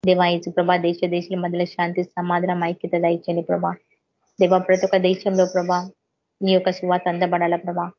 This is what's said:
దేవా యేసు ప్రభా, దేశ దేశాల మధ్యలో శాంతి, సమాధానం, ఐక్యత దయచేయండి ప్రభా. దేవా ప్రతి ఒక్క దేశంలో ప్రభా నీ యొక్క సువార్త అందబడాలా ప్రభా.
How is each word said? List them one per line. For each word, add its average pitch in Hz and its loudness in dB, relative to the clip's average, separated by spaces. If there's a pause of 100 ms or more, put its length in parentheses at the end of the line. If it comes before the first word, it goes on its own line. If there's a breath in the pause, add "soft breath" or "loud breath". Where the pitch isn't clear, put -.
దేవా 180 4
యేసు 175 -2
ప్రభా, 175 2
దేశ 175 -2
దేశాల 175 -4
మధ్యలో 175 -2
శాంతి, 175 -4
సమాధానం, 175 -2
ఐక్యత 170 -2
దయచేయండి 170 0
ప్రభా. 175 -2 (680)
దేవా 185 6
ప్రతి 185 2
ఒక్క 190 0
దేశంలో 185 2
ప్రభా 180 -2 (520)
నీ 190 2
యొక్క 185 4
సువార్త 180 -2
అందబడాలా 175 0
ప్రభా. 175 -6